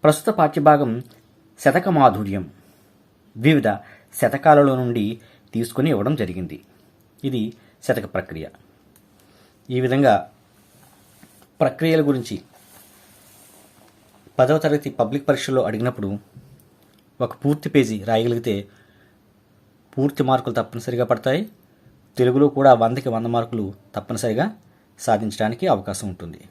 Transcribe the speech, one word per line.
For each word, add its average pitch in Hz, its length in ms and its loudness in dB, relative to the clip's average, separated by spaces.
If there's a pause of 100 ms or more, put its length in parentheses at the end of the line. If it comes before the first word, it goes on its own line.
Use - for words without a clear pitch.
ప్రస్తుత 151 320 2
పాఠ్యభాగం 147 680 2 (580)
శతక 175 280 0
మాధుర్యం 101 600 2 (880)
వివిధ 135 320 2 (520)
శతకాలలో 139 560 4
నుండి 117 440 -2 (340)
తీసుకుని 117 360 -2
ఇవ్వడం 123 320 0
జరిగింది. 87 420 -8 (600)
ఇది 120 280 -4 (300)
శతక 110 320 -4
ప్రక్రియ. 80 320 -8 (1200)
ఈ 127 100 -2
విధంగా 127 500 2 (1300)
ప్రక్రియల 160 480 2
గురించి 120 340 -4 (2000)
పదవ 139 200 4
తరగతి 147 320 -2
పబ్లిక్ 123 380 -4
పరీక్షల్లో 131 400 0
అడిగినప్పుడు 107 500 -4 (1000)
ఒక - 240 -6
పూర్తి 147 240 -2
పేజీ 110 360 0
రాయగలిగితే 113 640 -2 (1300)
పూర్తి 139 240 0
మార్కులు 127 320 2
తప్పనిసరిగా 120 500 -4
పడతాయి. 135 440 -2 (680)
తెలుగులో 131 300 4
కూడా 135 260 6
వందకి 120 340 0
వంద 113 180 -4
మార్కులు 113 480 -4 (200)
తప్పనిసరిగా 117 580 -4 (460)
సాధించడానికి 110 760 -2
అవకాశం 98 340 -8
ఉంటుంది. 90 320 -14 (100)